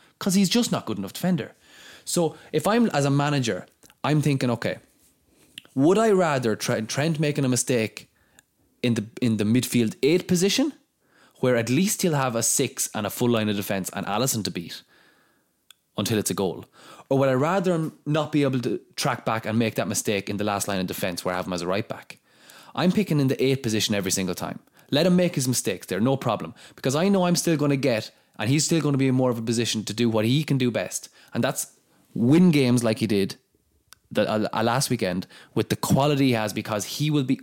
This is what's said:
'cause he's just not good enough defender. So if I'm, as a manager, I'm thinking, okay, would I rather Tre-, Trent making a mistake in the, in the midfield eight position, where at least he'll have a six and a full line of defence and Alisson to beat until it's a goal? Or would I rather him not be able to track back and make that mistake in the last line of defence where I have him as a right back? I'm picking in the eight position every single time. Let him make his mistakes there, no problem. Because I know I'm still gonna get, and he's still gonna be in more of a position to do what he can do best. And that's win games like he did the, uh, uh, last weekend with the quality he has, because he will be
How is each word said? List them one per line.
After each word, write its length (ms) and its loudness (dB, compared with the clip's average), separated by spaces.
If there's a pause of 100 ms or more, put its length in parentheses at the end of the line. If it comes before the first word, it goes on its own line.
(180)
'cause 160 -2
he's 140 4
just 240 0
not 140 -4
good 120 -6
enough 140 -8
defender. 400 -2 (520)
So 320 -2 (160)
if 140 0
I'm, 240 4
as 160 0
a 40 2
manager, 560 0 (360)
I'm 180 2
thinking, 300 0
okay, 280 -4 (960)
would 220 4
I 140 4
rather 440 2
Tre-, 280 -2
Trent 360 -2
making 280 0
a 20 2
mistake 640 -2 (720)
in 120 2
the, 120 -4 (160)
in 160 0
the 60 0
midfield 580 0
eight 260 2
position, 460 2 (680)
where 160 2
at 140 0
least 320 0
he'll 120 0
have 220 0
a 60 -2
six 520 -2
and 120 -4
a 40 -4
full 200 0
line 180 2
of 80 -2
defence 380 -4
and 120 -6
Alisson 380 -2
to 60 -6
beat 320 -10 (1120)
until 220 0
it's 120 -2
a 40 -2
goal? 320 -4 (420)
Or 100 2
would 120 4
I 40 4
rather 380 2
him 200 -2 (120)
not 280 -2
be 100 2
able 180 0
to 200 -4 (160)
track 280 -2
back 220 -2
and 120 0
make 180 0
that 120 -2
mistake 400 -2
in 80 -4
the 80 -4
last 240 -2
line 120 -2
of 60 -2
defence 380 -6
where 100 -2
I 40 -4
have 80 -4
him 80 -4
as 80 -4
a 40 -6
right 220 -2
back? 300 -14 (560)
I'm 180 2
picking 280 0
in 80 2
the 140 -2
eight 200 0
position 320 0
every 160 -2
single 240 -2
time. 240 -10 (320)
Let 160 2
him 100 4
make 180 2
his 140 -2
mistakes 380 -4
there, 140 -4
no 180 2
problem. 360 -4 (220)
Because 180 -2
I 140 0
know 160 2
I'm 120 2
still 200 0
gonna 200 0
get, 340 0 (280)
and 120 -2
he's 160 2
still 160 2
gonna 160 0
be 100 2
in 60 2
more 160 2
of 80 -2
a 40 -6
position 420 -2
to 100 -6
do 160 2
what 160 2
he 180 2
can 140 0
do 120 2
best. 380 -6 (240)
And 100 -2
that's 300 -4 (420)
win 360 6
games 340 4
like 140 0
he 100 0
did 280 0 (760)
the, 200 0
uh, 220 0
uh, 100 -2
last 260 0
weekend 380 -2 (280)
with 140 -2
the 80 -2
quality 500 2
he 60 4
has, 200 0
because 320 -4
he 260 -4
will 140 0
be 180 -4